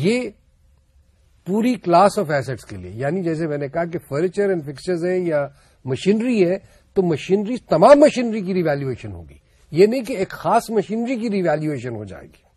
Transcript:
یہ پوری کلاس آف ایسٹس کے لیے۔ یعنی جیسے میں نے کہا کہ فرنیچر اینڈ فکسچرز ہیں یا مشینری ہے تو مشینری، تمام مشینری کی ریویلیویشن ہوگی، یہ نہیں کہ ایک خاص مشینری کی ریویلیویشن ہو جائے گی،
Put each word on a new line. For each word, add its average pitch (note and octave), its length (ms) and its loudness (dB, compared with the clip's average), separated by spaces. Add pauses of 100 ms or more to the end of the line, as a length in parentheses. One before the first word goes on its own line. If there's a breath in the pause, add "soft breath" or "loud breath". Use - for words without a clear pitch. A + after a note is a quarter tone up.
یہ A#3+ 220 0 (1160)
پوری A3 300 0
کلاس F#3 440 4
آف D#3 100 -4
ایسٹس C3+ 360 -4
کے G#2 120 -14
لیے۔ F2+ 140 -14
یعنی C#3+ 320 -4
جیسے E3 240 -4
میں D3 100 -4
نے C#3+ 100 -6
کہا E3 180 -4
کہ E3 140 -10
فرنیچر F#3 500 -2
اینڈ F3 160 -2
فکسچرز E3 400 -6
ہیں F#3 140 -2
یا D3+ 280 -2 (380 soft breath)
مشینری G3+ 640 0
ہے F#3+ 80 0 (360 soft breath)
تو G3 80 4
مشینری، F#3+ 560 0
تمام G#3+ 420 6
مشینری A#3+ 420 4
کی F#3 120 -4
ریویلیویشن C#3+ 580 -4
ہوگی، E2 260 -18 (340)
یہ E3+ 140 6
نہیں A#3+ 180 0
کہ A3 140 -6
ایک F#3+ 120 -4
خاص - 400 -2
مشینری A3+ 460 -2
کی A3+ 140 -6
ریویلیویشن D#3 680 -2
ہو G#2+ 80 -10
جائے F2+ 240 -16
گی، - 160 -20 (140)